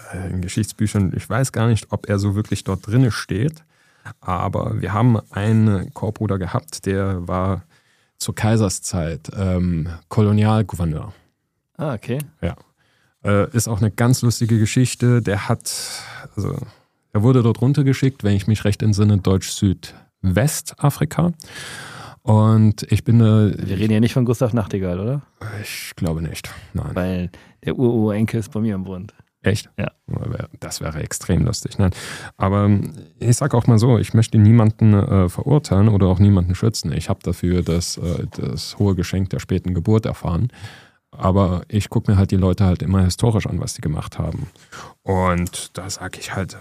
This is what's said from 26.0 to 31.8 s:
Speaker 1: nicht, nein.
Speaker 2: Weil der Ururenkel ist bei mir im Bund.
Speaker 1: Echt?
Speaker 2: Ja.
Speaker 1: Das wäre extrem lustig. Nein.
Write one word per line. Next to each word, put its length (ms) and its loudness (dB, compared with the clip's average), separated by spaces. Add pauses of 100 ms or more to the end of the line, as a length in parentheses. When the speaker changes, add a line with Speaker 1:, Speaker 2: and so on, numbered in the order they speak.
Speaker 1:
nicht, 280 -10 (240)
nein. 200 -6
Speaker 2:
Weil 360 -4 (340)
der 140 -4
Ururenkel 640 0
ist 100 -10
bei 100 -6
mir 140 -2
im 80 -6
Bund. 320 -12 (260)
Speaker 1:
Echt? 380 -2
Speaker 2:
Ja. 140 -6 (640)
Speaker 1:
Das 220 -12
wäre 200 -6
extrem 440 -2
lustig. 340 -4
Nein. 140 4 (440)